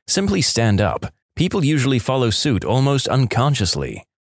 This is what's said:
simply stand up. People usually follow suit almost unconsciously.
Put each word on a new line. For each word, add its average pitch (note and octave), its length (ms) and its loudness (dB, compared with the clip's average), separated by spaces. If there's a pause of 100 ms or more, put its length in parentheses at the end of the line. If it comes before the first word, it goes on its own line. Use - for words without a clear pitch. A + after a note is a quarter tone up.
simply G3 360 -2
stand A2 400 2
up. D2+ 320 -2 (240)
People F3+ 260 0
usually C3+ 340 0
follow C3 320 0
suit G#2+ 360 0
almost C3+ 420 0
unconsciously. A#2+ 960 0 (180)